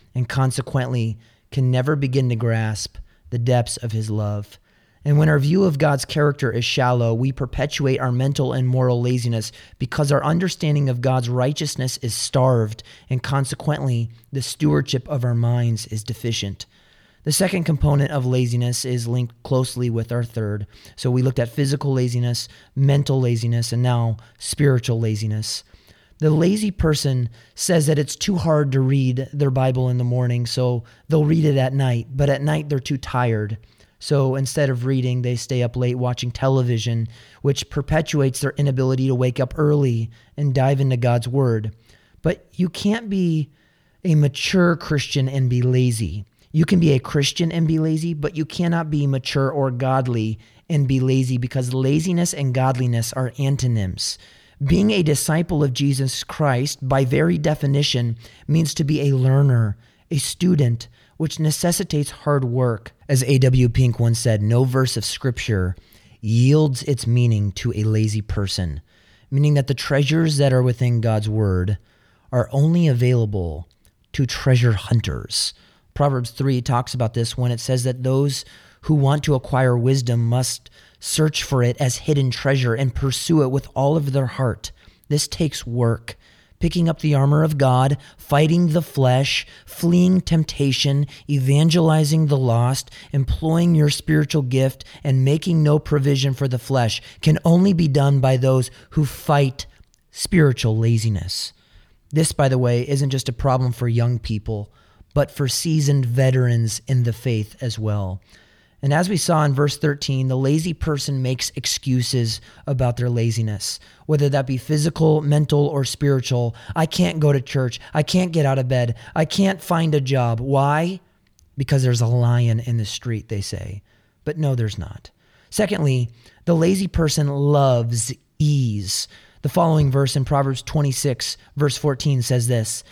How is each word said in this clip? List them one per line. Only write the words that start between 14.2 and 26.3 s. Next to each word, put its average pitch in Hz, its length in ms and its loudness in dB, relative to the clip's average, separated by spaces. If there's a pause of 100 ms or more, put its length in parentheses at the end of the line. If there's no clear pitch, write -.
the 135 120 -6
stewardship 143 640 -2
of 131 160 -4
our 120 100 0
minds 117 520 0
is 107 180 -8
deficient. 110 640 -6 (560)
The 151 100 -2
second 180 320 0
component 143 460 2
of 135 140 -2
laziness 120 640 0
is 123 200 -4
linked 120 360 -4
closely 123 480 -2
with 113 200 -4
our 117 140 -4
third. 104 420 -6 (300)
So 131 140 -2
we 123 100 2
looked 127 180 0
at 117 140 -2
physical 139 400 -2
laziness, 123 560 -2 (260)
mental 139 460 2
laziness, 117 520 0
and 120 100 0
now 117 340 0 (220)
spiritual 127 600 0
laziness. 110 640 -4 (560)
The 156 120 2